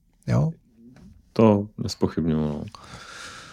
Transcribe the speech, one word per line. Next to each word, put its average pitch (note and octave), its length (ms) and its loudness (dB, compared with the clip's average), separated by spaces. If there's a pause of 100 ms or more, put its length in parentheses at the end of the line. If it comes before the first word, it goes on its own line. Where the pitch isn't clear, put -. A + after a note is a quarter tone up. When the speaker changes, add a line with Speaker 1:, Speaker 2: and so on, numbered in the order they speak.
(260)
Speaker 1:
Jo? C3+ 240 2 (840)
Speaker 2:
To G#2 340 6 (100)
nezpochybňuju, D#2+ 640 -2
no. D2+ 220 -4 (880)